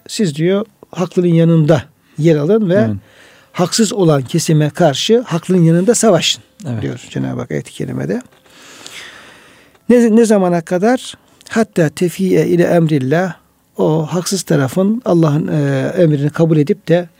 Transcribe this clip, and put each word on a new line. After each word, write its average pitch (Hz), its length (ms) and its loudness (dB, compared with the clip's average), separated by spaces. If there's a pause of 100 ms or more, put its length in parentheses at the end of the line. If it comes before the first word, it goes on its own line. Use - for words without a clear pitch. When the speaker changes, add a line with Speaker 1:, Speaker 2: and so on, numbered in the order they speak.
Speaker 1:
siz 170 280 -4
diyor 185 300 -2 (260)
haklının 175 360 -2
yanında 165 560 4 (340)
yer 156 200 4
alın 190 320 0
ve 175 60 2
Speaker 2:
Evet. 110 200 0 (560)
Speaker 1:
haksız 180 420 -2
olan 160 280 2
kesime 151 480 0
karşı 175 520 0
haklının 175 420 0
yanında 175 320 2
savaşın 180 480 0 (240)
Speaker 2:
Evet. 117 140 -6
Speaker 1:
diyor - 280 -10
Cenab-ı 135 300 -6
Hak - 120 -10
ayet-i 143 220 -8
kerimede. 135 480 -8 (1700)
Ne, 233 260 4
ne 233 100 6
zamana 185 360 0
kadar? 202 520 -4 (360)
Hatta 185 400 0
tefiye 180 580 0
ile 175 160 2
emrillah, 160 680 0 (440)
o 160 280 0
haksız 175 380 -6
tarafın 185 600 -2
Allah'ın, 165 420 0
e, 139 500 -2
emrini 151 320 2
kabul 160 280 0
edip 151 300 -2
de 170 220 0 (100)